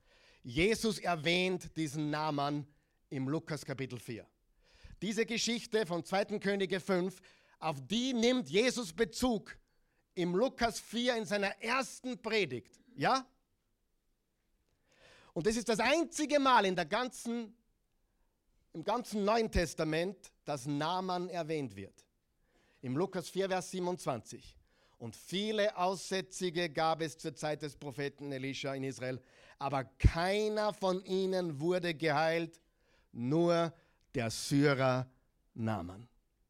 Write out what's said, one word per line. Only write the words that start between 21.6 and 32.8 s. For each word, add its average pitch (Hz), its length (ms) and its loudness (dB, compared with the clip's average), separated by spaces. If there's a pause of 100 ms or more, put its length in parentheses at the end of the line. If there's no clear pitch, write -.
wird. 95 320 -16 (760)
Im 127 160 -4
Lukas 190 320 -4
vier, 190 180 -2
Vers 185 240 -4
siebenundzwanzig. 175 840 -6 (400)
"Und 117 180 -10
viele 208 640 0
Aussätzige 180 920 -2
gab 160 320 2
es 160 160 -4
zur 160 180 -8
Zeit 151 260 -4
des 147 160 -8
Propheten 143 540 -6
Elisha 135 420 -4
in 135 100 -6
Israel, 127 380 -4 (380)
aber 135 240 -2
keiner 208 920 2
von 190 320 0
ihnen 185 540 0
wurde 175 340 0
geheilt, 160 680 2 (520)